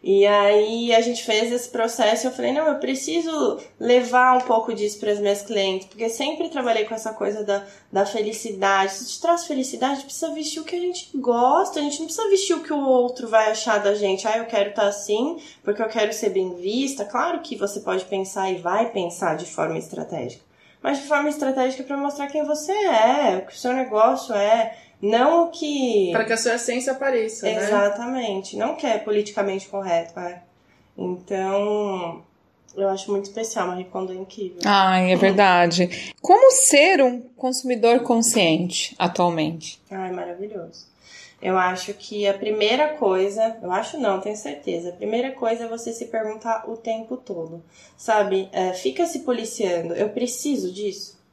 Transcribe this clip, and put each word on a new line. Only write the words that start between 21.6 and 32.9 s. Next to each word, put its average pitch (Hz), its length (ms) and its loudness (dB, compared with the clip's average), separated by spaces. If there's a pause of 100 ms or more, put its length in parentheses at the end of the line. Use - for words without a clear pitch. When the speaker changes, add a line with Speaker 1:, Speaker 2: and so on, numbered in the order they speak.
Speaker 1:
pra 277 120 -6
mostrar 285 300 -4
quem 302 180 -4
você 294 280 -4
é, 262 680 2
o 185 80 -8
que - 80 -20
o - 60 -18
seu 247 140 -2
negócio 233 600 2
é, 220 420 2 (280)
não 277 420 4
o - 40 -8
que 254 640 0
Speaker 2:
Pra 220 140 2
que 226 80 0
a 220 40 0
sua 233 160 0
essência 254 400 -2
apareça, 233 540 -2
né? 220 80 0
Speaker 1:
Exatamente. 208 1000 -2
Não 247 200 -2
que - 100 -6
é 220 140 0
politicamente 208 680 -2
correto, 180 520 -4
é. 175 240 -12 (520)
Então, 190 1300 -4 (560)
eu 196 100 0
acho 190 240 -4